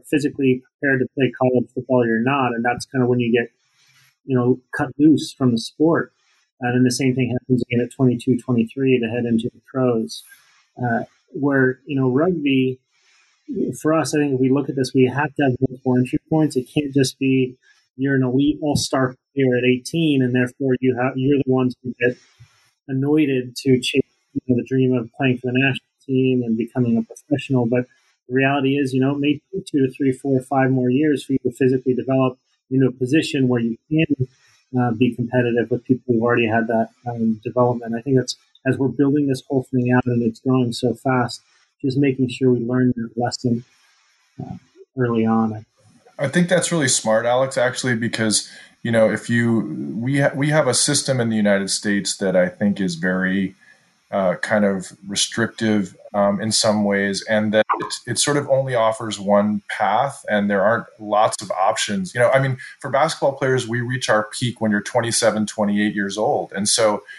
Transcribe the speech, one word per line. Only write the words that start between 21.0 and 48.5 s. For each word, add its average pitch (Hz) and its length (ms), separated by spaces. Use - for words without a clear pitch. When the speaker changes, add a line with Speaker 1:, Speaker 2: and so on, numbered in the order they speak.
Speaker 1:
you're 135 220
the 131 140
ones 127 300
who 120 180
get 123 180
anointed 135 640
to 131 240
chase, - 240
you 139 140
know, 120 140
the - 60
dream 131 260
of 113 200
playing 127 240
for 127 100
the 120 100
national 135 300
team 131 380
and 113 140
becoming 117 400
a 113 60
professional. 131 640
But 123 200
the 123 80
reality 135 420
is, 131 160
you 127 60
know, 135 120
it 143 80
may 143 220
take 190 120
two 135 200
to 131 80
three, 135 180
four, 131 300
five 131 300
more 127 180
years 143 340
for 135 100
you 131 100
to 123 80
physically 131 420
develop 131 440
into 131 180
a 123 40
position 135 560
where 123 140
you 113 160
can, 151 380
uh, 123 140
be 117 240
competitive 120 560
with 120 140
people 127 280
who've 113 100
already 120 240
had 113 200
that, 113 220
um, 113 380
development. 120 500
I 117 60
think 135 160
that's, - 180
as 127 100
we're 135 120
building 143 380
this 131 200
whole 131 160
thing 123 320
out 123 100
and 120 160
it's 113 200
growing 127 320
so 120 220
fast, 123 460
just 131 160
making 135 300
sure 127 240
we 120 80
learn 123 380
that 113 180
lesson, 120 480
uh, - 140
early 117 280
on. 110 400
Speaker 2:
I 139 120
think 175 180
that's 170 240
really 156 160
smart, 110 380
Alex, 131 320
actually, 123 380
because, 110 540